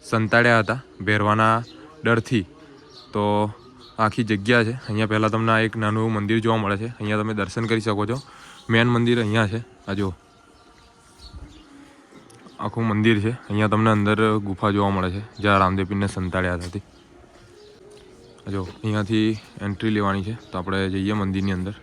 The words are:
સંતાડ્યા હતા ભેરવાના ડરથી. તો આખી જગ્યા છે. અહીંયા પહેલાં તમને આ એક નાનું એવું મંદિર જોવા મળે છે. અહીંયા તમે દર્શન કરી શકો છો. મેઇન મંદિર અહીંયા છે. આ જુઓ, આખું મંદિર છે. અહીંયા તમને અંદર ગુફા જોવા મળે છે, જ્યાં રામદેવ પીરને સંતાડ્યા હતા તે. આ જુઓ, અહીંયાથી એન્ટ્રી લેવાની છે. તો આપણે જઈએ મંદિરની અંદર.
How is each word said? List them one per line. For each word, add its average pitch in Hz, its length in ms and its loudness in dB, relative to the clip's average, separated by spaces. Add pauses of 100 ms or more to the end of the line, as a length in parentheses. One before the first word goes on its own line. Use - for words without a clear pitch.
સંતાડ્યા 117 540 4
હતા 110 160 -2 (260)
ભેરવાના 107 500 4 (480)
ડરથી. 113 420 0 (680)
તો 104 100 -2 (800)
આખી 110 260 0
જગ્યા 110 380 2
છે. 117 60 -4 (120)
અહીંયા 107 260 -2
પહેલાં 107 220 2
તમને 113 200 0
આ 110 120 4
એક 110 160 -4
નાનું 107 200 0
એવું 113 160 0
મંદિર 104 280 0
જોવા 113 160 2
મળે 101 200 0
છે. 113 60 -6 (100)
અહીંયા 107 260 -2
તમે 110 160 -4
દર્શન 101 300 -4
કરી 110 160 0
શકો 104 240 -2
છો. 123 80 -2 (540)
મેઇન 113 220 4
મંદિર 120 300 2
અહીંયા 107 280 0
છે. 110 80 -4 (300)
આ 98 100 -2
જુઓ, 95 140 -2 (2500)
આખું 117 280 -2
મંદિર 107 320 4
છે. 110 80 0 (180)
અહીંયા 104 240 2
તમને 110 240 4
અંદર 104 220 2 (280)
ગુફા 98 280 -2
જોવા 101 200 2
મળે 92 200 -2
છે, 101 60 -6 (200)
જ્યાં 98 220 4
રામદેવ 95 260 2
પીરને 101 180 0
સંતાડ્યા 92 500 -2
હતા 87 180 -10
તે. 98 60 -8 (1600)
આ - 80 -10
જુઓ, 95 120 -4 (160)
અહીંયાથી 110 480 0 (360)
એન્ટ્રી 101 320 -2
લેવાની 98 300 0
છે. 113 80 -6 (140)
તો - 80 -18
આપણે 95 360 -2
જઈએ 98 200 -2
મંદિરની 98 460 -2
અંદર. 98 240 -6